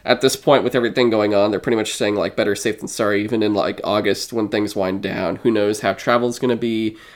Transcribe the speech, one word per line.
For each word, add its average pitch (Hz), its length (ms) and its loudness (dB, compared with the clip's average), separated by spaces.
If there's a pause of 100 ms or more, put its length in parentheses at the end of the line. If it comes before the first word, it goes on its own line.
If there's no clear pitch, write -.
at 123 160 2
this 131 160 2
point 135 280 4
with 123 100 0
everything 120 360 2
going 107 240 2
on, 101 160 4
they're 95 100 0
pretty 117 160 0
much 110 160 -2
saying, 104 220 -2
like, 92 220 -2
"Better 101 180 0
safe 107 240 -2
than 98 100 -12
sorry," 104 340 0
even 110 200 -2
in, 107 120 2
like, - 300 -2
August 98 480 -2
when 110 160 -2
things 104 280 -2
wind 95 260 -2
down. 95 340 -4
Who 120 140 2
knows 104 300 0
how 98 120 0
travel's 120 460 0
gonna 123 180 0
be, 110 400 -2 (200)